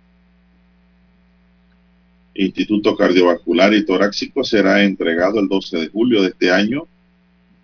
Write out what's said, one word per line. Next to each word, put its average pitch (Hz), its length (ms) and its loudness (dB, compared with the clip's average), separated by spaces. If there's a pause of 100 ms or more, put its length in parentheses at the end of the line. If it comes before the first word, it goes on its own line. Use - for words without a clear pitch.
(2250)
Instituto 101 600 -2
Cardiovascular 90 800 2
y 104 100 2
Torácico 101 600 -2
será 101 400 0
entregado 90 560 0
el 95 80 0
doce 95 300 -4
de 80 100 -4
julio 107 340 0
de 92 60 2
este 90 240 0
año. 110 360 0 (760)